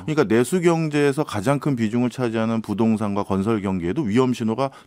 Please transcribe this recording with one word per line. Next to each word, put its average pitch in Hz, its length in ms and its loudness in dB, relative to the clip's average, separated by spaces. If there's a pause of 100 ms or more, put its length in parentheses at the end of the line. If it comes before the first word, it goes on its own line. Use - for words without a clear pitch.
그러니까 151 160 2
내수 120 380 2
경제에서 151 600 2
가장 123 360 -2
큰 143 160 -2
비중을 117 340 0
차지하는 113 520 -2
부동산과 104 600 0
건설 98 380 0
경기에도 95 420 -2
위험 127 300 2
신호가 117 360 -2 (180)